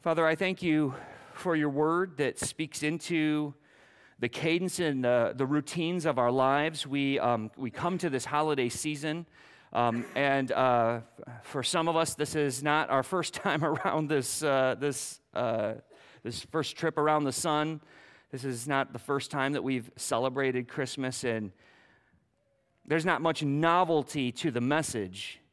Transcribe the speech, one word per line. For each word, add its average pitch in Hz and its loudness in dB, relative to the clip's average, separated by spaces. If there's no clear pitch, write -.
Father, 165 2
I 160 4
thank 185 -2
you 156 2
for 175 -2
your 151 2
word 160 0
that 139 0
speaks - -6
into 151 0
the 120 -2
cadence 170 -2
and 143 0
the, 120 4
the 135 0
routines 160 0
of 139 2
our 123 4
lives. 143 2
We, 139 0
um, 110 0
we 123 -6
come 175 -2
to 175 0
this 131 -2
holiday 147 0
season, 151 -4
um, 117 0
and, 139 2
uh, 120 4
for 139 -6
some 165 0
of 165 2
us, 165 0
this 151 -4
is 139 0
not 151 2
our 135 2
first 180 -2
<laughs> - -8
time 151 2
around 156 0
this, 143 0
uh, 131 4
this, 135 -4
uh, 113 0
this 117 -8
first - -4
trip 160 -2
around 151 4
the 135 0
sun. 151 0
This 127 -10
is 123 -4
not 139 0
the 123 -8
first - -2
time 139 0
that 135 -2
we've 123 -4
celebrated 127 0
Christmas, 131 -6
and 110 -2
there's 156 2
not 180 2
much 165 0
novelty 151 2
to - -2
the 120 0
message. 120 -2